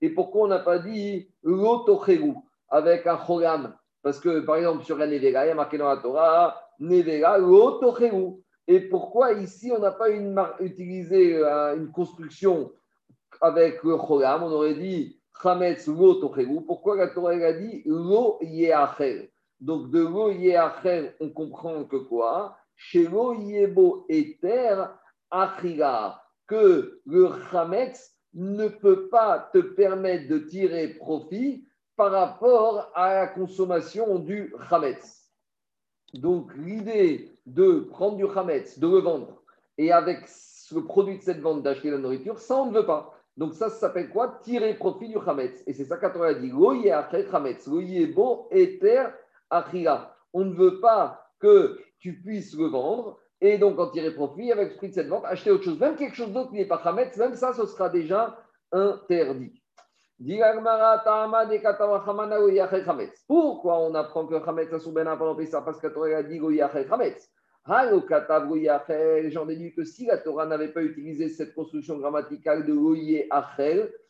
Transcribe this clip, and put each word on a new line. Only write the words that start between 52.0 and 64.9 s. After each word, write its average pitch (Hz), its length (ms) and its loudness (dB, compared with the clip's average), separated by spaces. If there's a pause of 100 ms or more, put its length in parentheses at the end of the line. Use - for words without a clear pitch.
puisses 190 340 -12
le 160 120 -2
vendre, 170 520 -4 (220)
et 202 180 4
donc 202 200 2
en 175 100 0
tirer 160 240 -6
profit 156 400 -6
avec 202 180 -2
le - 60 -18
prix 196 120 -12
de - 60 -16
cette 160 140 -4
vente, 185 160 -6
acheter - 260 -4
autre 196 140 4
chose, 165 140 -4
même 294 180 0
quelque 269 200 -8
chose 226 160 -8
d'autre 254 180 -6
qui 202 60 -12
n'est 196 100 -2
pas 170 160 -2
Chametz, 208 340 -2
même 240 180 -2
ça, 247 180 -4
ce 233 140 -4
sera - 220 -4
déjà 190 500 -2 (340)
interdit. 170 880 -2 (560)
Dit 147 200 -8
la 220 160 4
Gemara, 220 500 2
Ta'ama 220 400 0
de 214 140 -2
Katav 208 460 0
Chamana 208 340 -4
Lo 208 100 4
Yachel 190 360 0
Chametz. 147 440 -6
Pourquoi 233 520 2
on 160 140 -2
apprend 156 320 -4
que 160 160 -4
Chametz 160 300 -4
a 160 60 -6
sous 160 140 -12